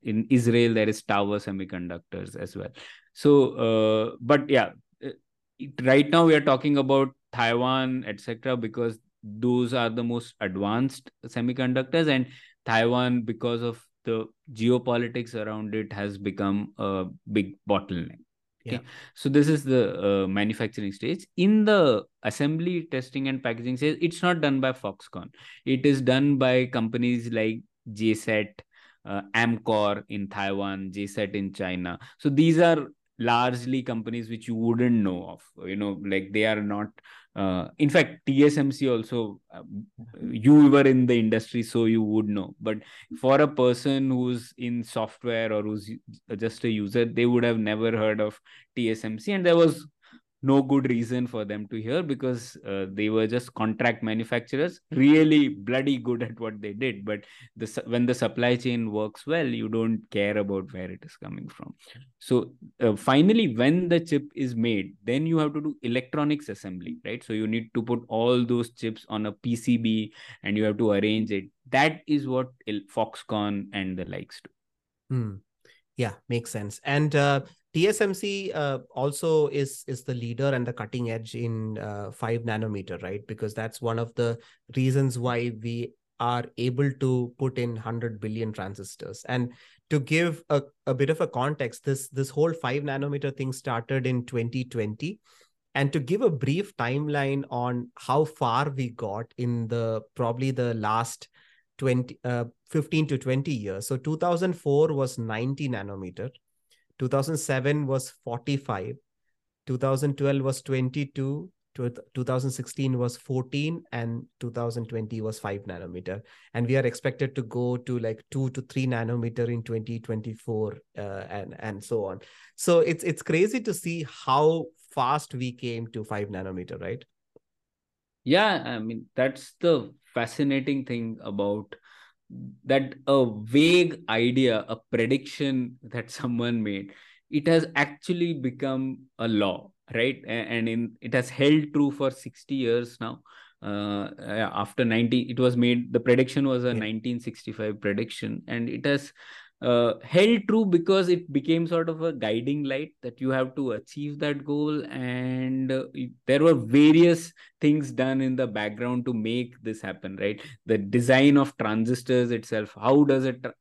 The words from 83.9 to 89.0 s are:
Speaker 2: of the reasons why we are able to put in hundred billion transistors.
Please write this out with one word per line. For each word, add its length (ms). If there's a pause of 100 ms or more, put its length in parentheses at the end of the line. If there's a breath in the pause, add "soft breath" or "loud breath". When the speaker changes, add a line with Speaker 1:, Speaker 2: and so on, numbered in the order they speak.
Speaker 2:
of 160
the 240 (380 soft breath)
reasons 420
why 340 (100)
we 300 (260)
are 260 (120)
able 340
to 480
put 200
in 180
hundred 420
billion 320
transistors. 800